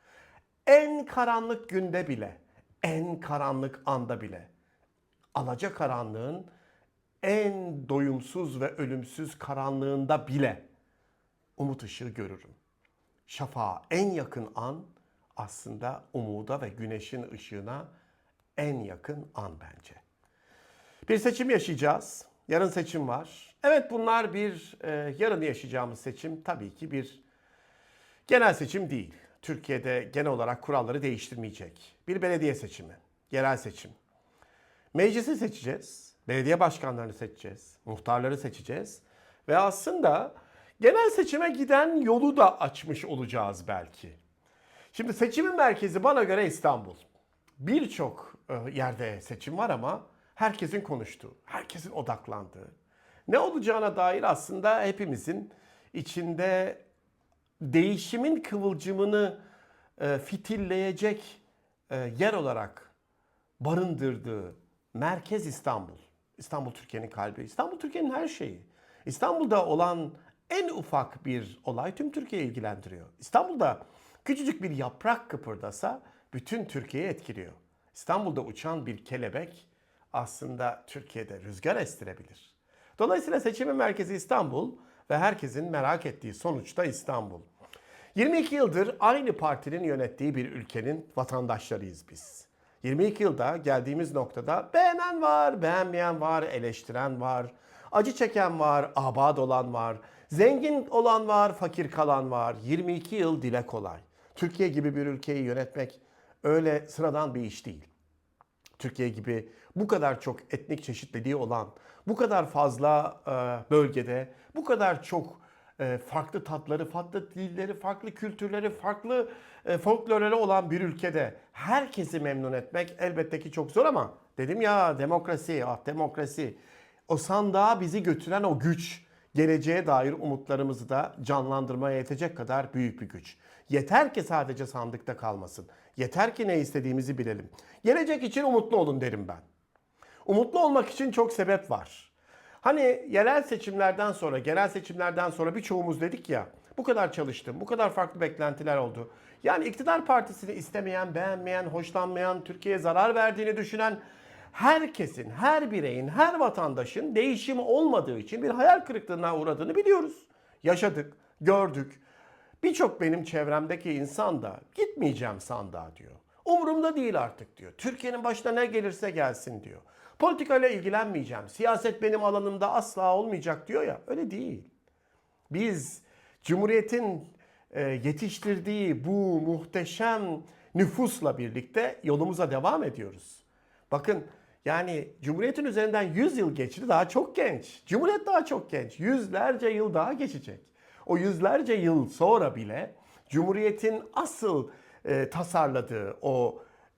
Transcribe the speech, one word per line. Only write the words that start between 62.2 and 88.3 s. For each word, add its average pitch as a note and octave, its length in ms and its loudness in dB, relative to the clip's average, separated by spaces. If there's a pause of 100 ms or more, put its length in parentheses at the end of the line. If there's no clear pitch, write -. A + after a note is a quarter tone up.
olarak B2 580 -4 (680)
barındırdığı B2+ 960 -2 (380)
merkez E3+ 540 -2
İstanbul. A2+ 500 -4 (400)
İstanbul C3+ 340 -8
Türkiye'nin A2+ 380 -12
kalbi. G#2 340 -6
İstanbul E4 360 -6
Türkiye'nin D4+ 320 -4
her D#4 160 -4
şeyi. - 340 -10 (440)
İstanbul'da A3 600 2
olan E3 480 0 (360)
en F4+ 200 0
ufak - 560 -4
bir A#2+ 380 -6
olay C3+ 320 -4
tüm D4 160 -6
Türkiye'yi A3 360 -6
ilgilendiriyor. G2+ 580 -8 (140)
İstanbul'da B3 600 2 (460)
küçücük C4+ 380 -2
bir F3+ 80 -4
yaprak D3 580 -2
kıpırdasa A#2+ 720 -6 (320)
bütün G3 320 -8
Türkiye'yi C#3 440 -6
etkiliyor. G2 440 -12 (400)
İstanbul'da F3 480 -2
uçan C#3 440 -8
bir A2+ 200 -10
kelebek B2+ 640 -8 (440)
aslında B2 720 -6
Türkiye'de G#2 520 -12
rüzgar G2+ 360 -4
estirebilir. - 800 -10 (440)
Dolayısıyla D#4+ 400 2
seçimin B3+ 360 -2
merkezi G3+ 400 0
İstanbul F3+ 600 -2 (340)
ve C#3+ 80 2
herkesin D#3+ 540 -2
merak D#3 340 0
ettiği A2+ 280 -10
sonuçta E3 520 -4
İstanbul. A2 560 -6 (720)
Yirmi D4+ 240 4